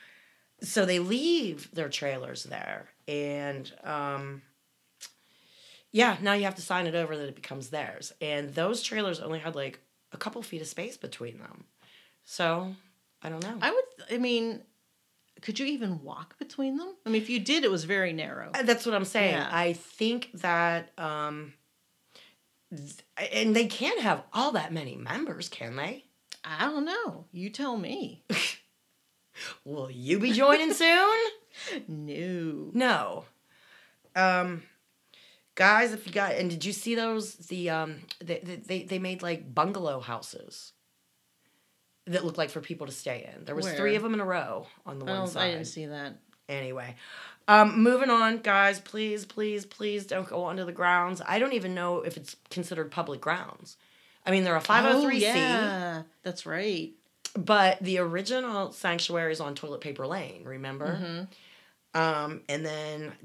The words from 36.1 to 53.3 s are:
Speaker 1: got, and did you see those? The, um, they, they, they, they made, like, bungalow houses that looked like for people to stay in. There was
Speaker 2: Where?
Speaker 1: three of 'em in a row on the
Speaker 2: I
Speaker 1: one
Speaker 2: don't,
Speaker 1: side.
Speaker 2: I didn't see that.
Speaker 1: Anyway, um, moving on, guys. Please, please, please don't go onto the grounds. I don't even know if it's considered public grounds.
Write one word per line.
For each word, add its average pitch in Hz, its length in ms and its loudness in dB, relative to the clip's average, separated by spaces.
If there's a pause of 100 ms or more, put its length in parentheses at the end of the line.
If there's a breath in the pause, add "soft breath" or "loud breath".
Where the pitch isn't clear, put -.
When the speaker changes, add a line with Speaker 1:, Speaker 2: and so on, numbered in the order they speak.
Speaker 1:
got, 202 200 2
and 185 180 0
did 165 120 -4
you 202 80 -2
see 233 220 -2
those? 226 400 -2
The, 175 380 -4
um, 160 240 -2 (280)
they, 165 200 -4
they, 175 140 -10
they, 185 260 -6
they 185 160 -4
made, 185 240 -6
like, 160 320 -6
bungalow 165 440 0
houses - 760 -12 (1300)
that 180 180 -2
looked 165 140 -4
like 156 140 0
for 156 100 -8
people 160 240 -10
to - 80 -10
stay - 420 -8
in. - 100 -16
There 143 100 -6
was 190 100 -2
Speaker 2:
Where? 185 100 -4
Speaker 1:
three - 200 2
of 214 100 0
'em 226 80 0
in 214 60 0
a 202 60 -2
row 170 420 -2 (180)
on 139 140 -10
the 135 60 -8
Speaker 2:
I 180 40 -6
Speaker 1:
one 190 120 -2
Speaker 2:
don't, 185 80 -2
Speaker 1:
side. 175 180 -2
Speaker 2:
I 180 60 0
didn't 160 120 -6
see 156 220 -10
that. 143 300 -10 (300)
Speaker 1:
Anyway, 127 480 -8 (520 loud breath)
um, 214 340 10
moving 254 300 8
on, 226 260 6
guys. 196 420 4
Please, 214 460 -4
please, 208 400 -4
please 208 400 -6
don't 190 240 -4
go 180 140 -2
onto 185 200 -4
the 175 80 -6
grounds. 175 560 2
I 202 120 2
don't 269 140 2
even 185 200 -2
know 175 280 -2
if 165 160 -6
it's - 180 -14 (160)
considered 170 400 -6
public 147 280 -6
grounds. - 580 -6 (500 soft breath)